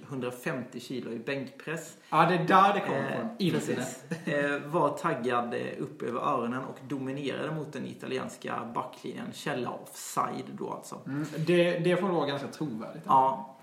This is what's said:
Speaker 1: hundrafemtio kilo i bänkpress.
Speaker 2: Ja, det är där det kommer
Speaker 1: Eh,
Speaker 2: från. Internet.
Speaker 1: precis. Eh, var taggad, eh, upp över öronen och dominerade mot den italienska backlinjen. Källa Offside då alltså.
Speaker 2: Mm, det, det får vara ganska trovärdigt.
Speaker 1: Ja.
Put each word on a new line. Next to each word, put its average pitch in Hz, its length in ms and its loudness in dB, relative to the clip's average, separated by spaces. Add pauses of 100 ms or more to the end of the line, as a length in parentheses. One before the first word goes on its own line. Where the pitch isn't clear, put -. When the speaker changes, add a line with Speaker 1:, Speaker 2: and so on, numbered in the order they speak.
Speaker 1:
hundrafemtio 127 720 -4
kilo 120 320 -6
i 117 60 -4
bänkpress. 139 760 -6 (140)
Speaker 2:
Ja, 160 180 6
det 180 60 6
är 165 100 2
där 196 300 8
det 190 60 2
kommer 139 300 0
Speaker 1:
Eh, - 100 -2
Speaker 2:
från. 226 80 -2 (100)
Internet. 175 280 2 (420)
Speaker 1:
precis. 165 260 -6
Eh, 143 260 2
var 147 280 4
taggad, 123 680 0
eh, 65 60 0 (180)
upp - 240 -6
över 123 180 -2
öronen 127 440 0
och 127 140 -10 (100)
dominerade 135 680 -2
mot 147 180 -4
den 131 140 -6
italienska 123 880 -6
backlinjen. 123 580 -6
Källa 127 380 -4
Offside - 840 -4
då - 180 -6
alltså. - 360 -8
Speaker 2:
Mm, 143 180 -2 (220)
det, 175 320 6
det 175 180 4
får 190 120 2
vara 156 180 2
ganska 139 220 -2
trovärdigt. 127 580 -6
Speaker 1:
Ja. 139 560 4